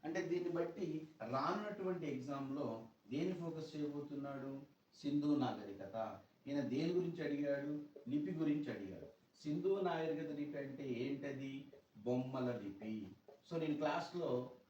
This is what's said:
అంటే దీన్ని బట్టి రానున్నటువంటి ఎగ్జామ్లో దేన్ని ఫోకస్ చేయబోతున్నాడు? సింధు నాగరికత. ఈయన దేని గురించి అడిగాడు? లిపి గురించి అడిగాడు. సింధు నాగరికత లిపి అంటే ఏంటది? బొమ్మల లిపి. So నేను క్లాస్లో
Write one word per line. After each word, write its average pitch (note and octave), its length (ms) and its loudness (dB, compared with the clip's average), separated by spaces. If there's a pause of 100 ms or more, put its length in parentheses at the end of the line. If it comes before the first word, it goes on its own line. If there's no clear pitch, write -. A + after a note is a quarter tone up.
అంటే E3 180 0
దీన్ని E3+ 280 2
బట్టి E3 580 0 (140)
రానున్నటువంటి F3+ 840 0
ఎగ్జామ్లో C3+ 800 -2 (200)
దేన్ని E3+ 280 2
ఫోకస్ D#3+ 400 -4
చేయబోతున్నాడు? C#3 880 -4 (360)
సింధు D3 340 6
నాగరికత. A2 840 -2 (260)
ఈయన C#3+ 140 0
దేని C#3 320 2
గురించి E3+ 300 2
అడిగాడు? C#3+ 640 0 (220)
లిపి D3 240 2
గురించి D3+ 400 2
అడిగాడు. F#2+ 360 -6 (360)
సింధు F3+ 380 2
నాగరికత D#3 500 2
లిపి C#3+ 260 -2
అంటే C#3 320 -6
ఏంటది? C3+ 840 -2 (260)
బొమ్మల B2 600 0
లిపి. G2+ 580 -6 (360)
So E3 80 2
నేను D3+ 160 2
క్లాస్లో D3+ 760 2 (180)